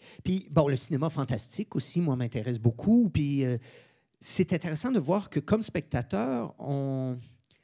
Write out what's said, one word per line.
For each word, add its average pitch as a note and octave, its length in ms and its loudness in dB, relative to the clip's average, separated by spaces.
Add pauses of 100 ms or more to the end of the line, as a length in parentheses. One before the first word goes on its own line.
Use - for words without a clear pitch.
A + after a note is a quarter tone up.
(240)
puis, F#3+ 280 0
bon, D3 160 6
le C#3 80 2
cinéma C#3+ 340 -2
fantastique C3 680 -4
aussi, E3 260 -2
moi, C#3+ 140 2
m'intéresse A#2+ 420 -2
beaucoup. F3+ 520 4
Puis, C#3+ 360 0
euh, B2 120 0 (640)
c'est - 340 0
intéressant E3 380 -2
de A3+ 80 4
voir F3+ 300 0
que, D#3 100 0
comme G#3+ 220 2
spectateur, G#3+ 960 -2
on, C3+ 640 -2 (440)